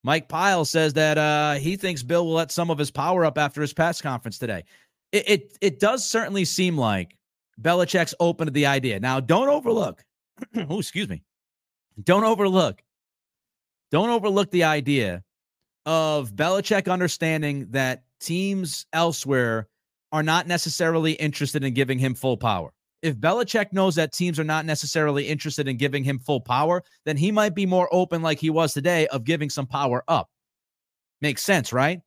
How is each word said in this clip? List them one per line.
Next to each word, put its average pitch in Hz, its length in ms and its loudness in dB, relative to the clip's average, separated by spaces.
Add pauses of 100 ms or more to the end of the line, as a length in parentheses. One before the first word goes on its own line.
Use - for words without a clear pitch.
Mike 151 260 0
Pyle 175 340 2
says 156 300 2
that, 156 240 2
uh, 151 380 2
he 160 200 -2
thinks 180 260 -6
Bill 170 240 0
will 160 100 0
let 165 140 0
some 170 200 -2
of 156 80 0
his 147 140 -2
power 170 340 2
up 151 120 0
after 147 220 -2
his 147 140 -4
press 165 260 0
conference 123 380 -8
today. 101 260 -6 (480)
It, 202 180 0
it, - 300 0
it 196 220 0
does 226 240 2
certainly 196 400 -2
seem 180 320 0
like 101 400 0 (420)
Belichick's 170 580 2
open 170 280 0
to 143 80 -4
the 143 140 2
idea. 123 340 0
Now, 131 180 0
don't 180 300 2
overlook, 226 560 0 (500)
<clears throat> - 0 - (140)
oh, 196 100 -4
excuse 180 300 -6
me. 90 140 -10 (800)
Don't 190 220 4
overlook, 190 580 2 (1120)
don't 196 180 2
overlook 202 420 2
the 175 120 2
idea 135 600 0 (640)
of 151 460 0
Belichick 190 580 0
understanding 156 840 -2
that 127 320 -2 (180)
teams 185 720 -4
elsewhere 131 760 0 (460)
are 156 100 0
not 160 240 0
necessarily 165 680 0
interested 143 520 -2
in 127 80 -2
giving 131 260 0
him 127 160 0
full 127 220 0
power. 98 340 -2 (320)
If 147 140 -2
Belichick 202 560 0
knows 190 220 2
that 160 160 0
teams 170 280 -2
are 160 40 -2
not 156 220 -2
necessarily 147 600 0
interested 147 400 -4
in 127 100 -4
giving 135 260 -2
him 135 160 -2
full 135 220 -2
power, 160 420 0 (220)
then 151 100 -2
he 175 160 0
might 208 220 2
be 196 120 -2
more 185 260 2
open 175 300 0
like 160 180 -2
he 156 100 0
was 160 240 2
today 156 340 2
of 131 160 -4
giving 147 260 0
some 135 180 -6
power 131 400 -2
up. 139 220 0 (920)
Makes 143 220 -2
sense, 175 280 2
right? 147 340 0